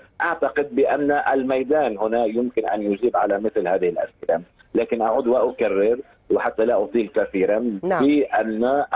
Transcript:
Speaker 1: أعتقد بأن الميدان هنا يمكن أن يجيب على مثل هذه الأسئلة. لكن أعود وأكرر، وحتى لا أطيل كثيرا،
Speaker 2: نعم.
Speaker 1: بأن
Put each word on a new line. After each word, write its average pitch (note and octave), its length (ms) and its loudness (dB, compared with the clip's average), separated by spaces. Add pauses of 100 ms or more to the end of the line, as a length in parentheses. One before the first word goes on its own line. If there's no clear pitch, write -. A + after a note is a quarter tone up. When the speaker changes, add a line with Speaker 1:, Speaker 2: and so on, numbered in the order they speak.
(200)
Speaker 1:
أعتقد D3 540 -2
بأن C#3+ 360 0
الميدان C3 880 0
هنا A2+ 260 0
يمكن A2+ 440 -2
أن G#2 140 -2
يجيب G#2 340 0
على G2+ 240 0
مثل G#2 280 -2
هذه F2+ 200 0
الأسئلة. E2+ 540 -4 (320)
لكن A#2 280 -2
أعود A#2 240 0
وأكرر، A2+ 720 2 (320)
وحتى A2+ 340 0
لا A2+ 200 2
أطيل G#2 300 -2
كثيرا، G2+ 720 0
Speaker 2:
نعم. F3 220 2
Speaker 1:
بأن B2+ 800 0 (120)